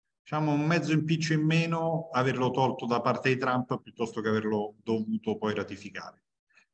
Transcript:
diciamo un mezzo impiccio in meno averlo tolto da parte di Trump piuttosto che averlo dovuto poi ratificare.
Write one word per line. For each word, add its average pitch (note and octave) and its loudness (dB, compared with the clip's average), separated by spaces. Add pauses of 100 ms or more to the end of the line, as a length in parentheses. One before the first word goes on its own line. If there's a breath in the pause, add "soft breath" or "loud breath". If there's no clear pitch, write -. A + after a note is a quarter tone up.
(240)
diciamo D3+ 0
un D3 2
mezzo D#3 2
impiccio D#3+ 2
in D#3 2
meno E3 2
averlo B2+ 2
tolto B2+ 0
da A#2 2
parte B2+ 0
di C3 4
Trump B2+ -2
piuttosto A2+ -6
che G#2+ -2
averlo G#2+ 0
dovuto A2 -2
poi G#2+ -2
ratificare. G2 -10 (500 soft breath)